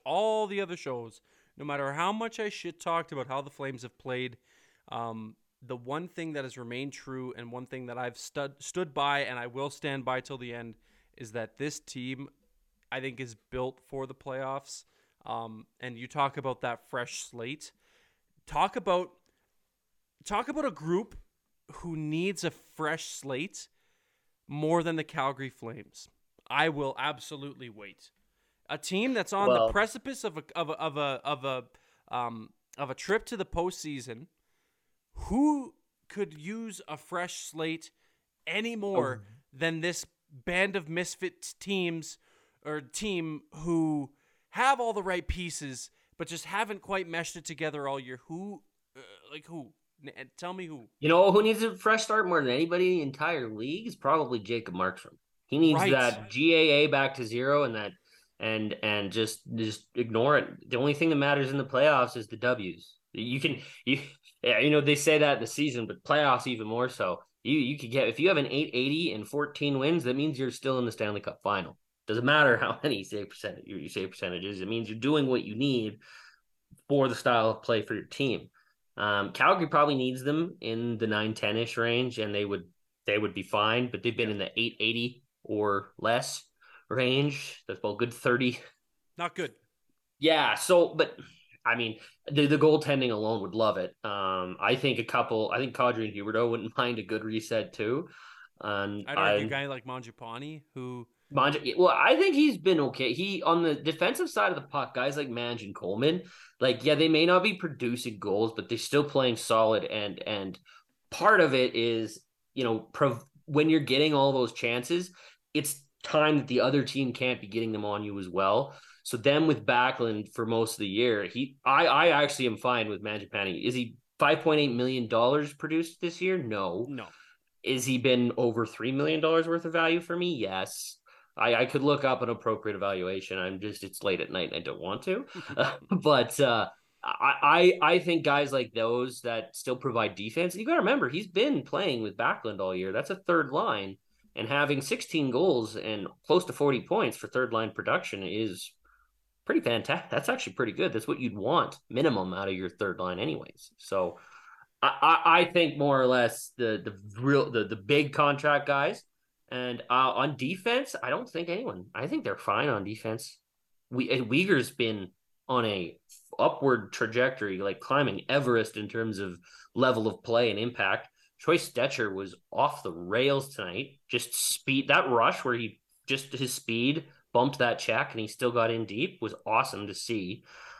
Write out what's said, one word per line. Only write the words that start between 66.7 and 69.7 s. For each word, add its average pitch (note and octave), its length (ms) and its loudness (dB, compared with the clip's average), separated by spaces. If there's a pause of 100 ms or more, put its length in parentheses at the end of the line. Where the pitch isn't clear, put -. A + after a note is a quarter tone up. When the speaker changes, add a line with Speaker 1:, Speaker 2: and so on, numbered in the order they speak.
Speaker 2:
so. F#2+ 320 -2 (240)
You, C#3 160 0
you C#3 180 -2
could A#2 140 -10
get, B2+ 160 2
if A#2 120 -2
you E3+ 100 4
have F3+ 80 4
an C#3 100 0
eight D3 260 -2
eighty C#3+ 400 0
and G#2 140 -10
fourteen C#3+ 520 -2